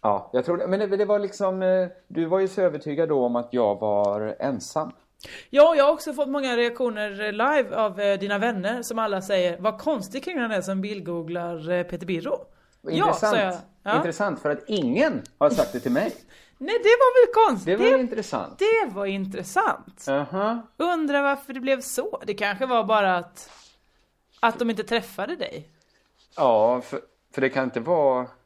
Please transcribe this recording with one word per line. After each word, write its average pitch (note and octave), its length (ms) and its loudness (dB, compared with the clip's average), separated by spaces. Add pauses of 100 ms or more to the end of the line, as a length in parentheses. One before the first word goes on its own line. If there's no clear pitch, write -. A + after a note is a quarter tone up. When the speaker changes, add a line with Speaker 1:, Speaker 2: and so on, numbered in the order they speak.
Speaker 1:
Ja, G2+ 320 -2
jag B2+ 120 0
tror F3 120 0
det. - 100 -4
Men F#3+ 120 0
det, G3 180 -2
det G#3 80 0
var G#3 140 2
liksom, F#3+ 420 -4
eh, F#3 260 2 (200)
du E3 180 -2
var F3+ 140 2
ju F#3+ 80 2
så F#3+ 140 -2
övertygad D#3 480 0
då C3+ 160 2
om A#2+ 100 0
att A#2+ 160 -2
jag G#2+ 280 2
var G#2 600 0
ensam. C#3+ 520 -4 (580)
Speaker 2:
Ja, D4+ 260 8
jag C#4 100 6
har D4 80 4
också D4+ 200 -6
fått C4+ 160 -4
många C4+ 280 -2
reaktioner, A3+ 680 -2
eh, G#3+ 60 -2
live A#3+ 440 0
av, G#3 260 -2
eh, G3+ 180 2
dina G3+ 180 -2
vänner A3 440 -2
som A3+ 180 -6
alla G3+ 220 0
säger, F3+ 380 0
"Vad G#3+ 200 -2
konstig C4 440 -4
kvinnan B3+ 280 -4
är G3 100 -2
som F#3+ 200 -4
bildgooglar, E3+ 920 -6
eh, F3+ 120 0
Peter F3 220 -8
Birro." F3 400 -4 (440)
Speaker 1:
Intressant. F4 320 2
Speaker 2:
Ja, - 80 0
sa G#3 80 2
jag. F#3+ 180 0 (280)
Ja. G#3 140 0
Speaker 1:
Intressant, F#3 440 -2
för D3 80 -2
att C#3+ 180 -2
ingen F#3 540 0 (160)
har C#3+ 120 6
sagt B2+ 240 0
det B2 60 -6
till B2 120 -2
mig. D3+ 220 0 (220)
Speaker 2:
<laughs> - 220 -20
Nej, F4+ 260 -4
det G4+ 60 6
var B4 360 8
väl A4+ 220 4
konstigt. F#3+ 320 0
Speaker 1:
Det G4+ 120 4
var C4+ 60 6
Speaker 2:
Det, C4 40 4
Speaker 1:
intressant. G#3 580 -6
Speaker 2:
det G#4 340 2
var G3+ 120 -4
intressant. G3 1040 -4
Speaker 1:
Aha. F#3+ 520 -2 (160)
Speaker 2:
Undrar D#4+ 460 0
varför C#4 300 -2
det C4 60 -8
blev C4 220 0
så. - 440 -6
Det G#3 80 -4
kanske G3+ 320 -2
var A#3+ 180 2
bara G3+ 340 4
att, - 320 -10 (880)
att A#3 200 2
de A#3 100 0
inte G#3+ 140 -4
träffade A#3 520 -4
dig. - 340 -12 (680)
Speaker 1:
Ja, A#2+ 440 4
för, - 180 -10 (340)
för C3+ 80 -2
det C3 80 2
kan C3 140 -2
inte B2 160 -4
vara C3+ 400 2 (260)